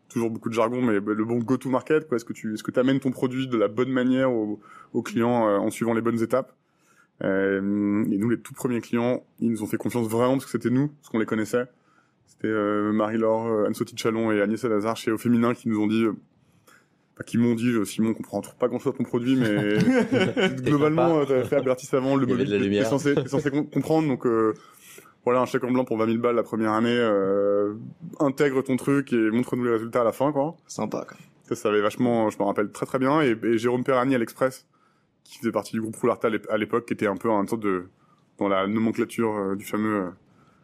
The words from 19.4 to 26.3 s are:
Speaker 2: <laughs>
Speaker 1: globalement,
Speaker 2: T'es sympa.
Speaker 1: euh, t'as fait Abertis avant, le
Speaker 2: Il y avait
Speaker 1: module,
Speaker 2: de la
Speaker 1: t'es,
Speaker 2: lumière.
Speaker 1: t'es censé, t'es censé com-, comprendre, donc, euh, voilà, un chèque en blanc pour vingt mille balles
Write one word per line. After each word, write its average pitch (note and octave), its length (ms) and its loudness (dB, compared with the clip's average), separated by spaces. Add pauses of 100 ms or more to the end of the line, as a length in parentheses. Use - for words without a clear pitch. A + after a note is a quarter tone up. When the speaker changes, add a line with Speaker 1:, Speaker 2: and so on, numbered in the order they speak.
Speaker 2:
<laughs> F#3+ 840 2
Speaker 1:
globalement, D#3 580 2
Speaker 2:
T'es C#3 60 2
sympa. C#3 80 0
Speaker 1:
euh, B2+ 80 2
t'as G#2 60 -4
fait C#3+ 80 0
Abertis B2+ 380 0
avant, C3+ 220 2
le C3+ 80 2
Speaker 2:
Il A2+ 60 -2
y - 20 2
avait G2 100 0
Speaker 1:
module, G2 60 0
Speaker 2:
de G2+ 40 0
la G2+ 60 2
Speaker 1:
t'es, G2 60 2
Speaker 2:
lumière. G2+ 200 2
Speaker 1:
t'es A2+ 60 0
censé, C#3 240 2
t'es C3+ 140 0
censé C3+ 220 0
com-, C#3+ 180 -2
comprendre, D#3 400 2
donc, B2+ 180 -2
euh, A2 280 4 (680)
voilà, B2 160 4
un B2 60 2
chèque B2 180 -2
en B2 60 -4
blanc B2+ 140 2
pour A#2+ 120 -2
vingt A2 100 2
mille A2+ 120 2
balles A#2+ 180 2